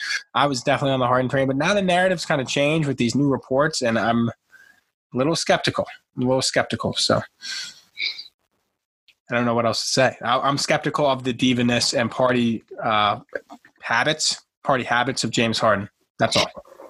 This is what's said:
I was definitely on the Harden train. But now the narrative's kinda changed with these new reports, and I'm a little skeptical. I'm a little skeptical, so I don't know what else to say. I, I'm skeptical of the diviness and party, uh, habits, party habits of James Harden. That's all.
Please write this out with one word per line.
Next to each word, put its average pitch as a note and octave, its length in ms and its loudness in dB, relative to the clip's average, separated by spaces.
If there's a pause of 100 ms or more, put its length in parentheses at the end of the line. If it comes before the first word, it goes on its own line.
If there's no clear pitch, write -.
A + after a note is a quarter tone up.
(320)
I B2+ 140 2
was C3 160 -2
definitely C3+ 300 0
on C3 80 0
the B2 60 2
Harden B2+ 220 2
train. C3+ 200 0
But C3+ 80 0
now E3 180 0
the G3+ 80 2
narrative's F#3 420 2
kinda C#3+ 220 0
changed D3 420 0
with C3 80 -2
these A#2 180 0
new C#3+ 140 2
reports, C3+ 540 0
and A2+ 160 2
I'm A#2 300 2
a - 40 -4 (800)
little C#3 240 0
skeptical. - 500 0 (300)
I'm C3 60 -4
a B2 40 0
little C3 160 2
skeptical, - 520 -2
so - 260 0 (2000)
I B2 40 -2
don't A#2+ 100 0
know A#2+ 100 0
what A#2 120 2
else A2 160 0
to - 60 -6
say. B2 360 2
I, A#2+ 140 2
I'm C#3 180 0
skeptical D3+ 500 0
of B2+ 180 0
the B2+ 100 -2
diviness A#2+ 580 2
and A#2 180 0
party, A#2+ 540 0 (180)
uh, G#2+ 380 2 (640)
habits, C3 580 -2 (220)
party C3 220 0
habits A#2+ 400 0
of A2+ 60 -2
James A2+ 280 0
Harden. G#2 320 0 (280)
That's - 200 2
all. - 80 0 (440)